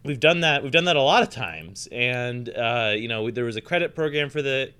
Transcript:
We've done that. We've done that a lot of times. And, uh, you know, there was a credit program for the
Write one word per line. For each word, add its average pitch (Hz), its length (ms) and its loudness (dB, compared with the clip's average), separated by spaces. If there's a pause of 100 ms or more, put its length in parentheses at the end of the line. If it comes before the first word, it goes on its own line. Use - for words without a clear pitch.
We've 139 160 -4
done 170 220 4
that. 147 220 2
We've 135 80 -6
done 165 140 4
that 170 100 4
a 143 60 4
lot 190 220 6
of - 60 -2
times. 85 640 -10
And, 123 640 -4
uh, 117 400 0
you 113 120 -4
know, 113 240 -2
there 120 140 -2
was 113 100 -4
a 110 60 -6
credit 170 340 -2
program 147 340 0
for 147 120 -4
the 135 380 -2